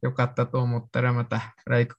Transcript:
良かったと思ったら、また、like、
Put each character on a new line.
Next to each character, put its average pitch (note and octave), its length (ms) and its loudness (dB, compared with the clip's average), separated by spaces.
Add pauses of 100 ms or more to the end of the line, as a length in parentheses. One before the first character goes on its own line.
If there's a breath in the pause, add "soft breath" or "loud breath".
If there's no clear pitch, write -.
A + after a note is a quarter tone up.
良 B2+ 100 0
か B2 140 2
っ - 80 -4
た B2 140 0
と C3 120 -2
思 A#2+ 200 0
っ A#2 60 -14
た - 160 -2
ら、 B2 120 2
ま A#2+ 100 0
た、 A2 320 -6 (100)
like、 B2 340 2